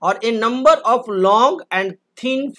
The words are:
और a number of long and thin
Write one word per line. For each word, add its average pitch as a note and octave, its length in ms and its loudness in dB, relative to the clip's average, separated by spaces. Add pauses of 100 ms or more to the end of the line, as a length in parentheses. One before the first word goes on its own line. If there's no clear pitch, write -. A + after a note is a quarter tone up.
और F#3+ 220 -2
a A#3 80 0
number B3 420 2 (140)
of B3 200 0 (180)
long B3 340 2 (140)
and F#3+ 200 -4 (260)
thin C4 220 -4 (160)